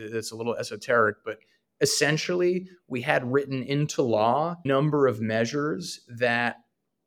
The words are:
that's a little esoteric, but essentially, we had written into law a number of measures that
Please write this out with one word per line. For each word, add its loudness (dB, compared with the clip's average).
that's -6
a -12
little -4
esoteric, 0
but -10
essentially, 0
we -6
had 0
written 0
into -2
law 2
a -4
number 4
of 0
measures -2
that 0